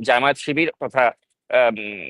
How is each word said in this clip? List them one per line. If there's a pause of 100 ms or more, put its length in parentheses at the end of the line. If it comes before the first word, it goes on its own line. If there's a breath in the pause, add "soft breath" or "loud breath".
জামায়াত
শিবির
তথা,
আম, (340)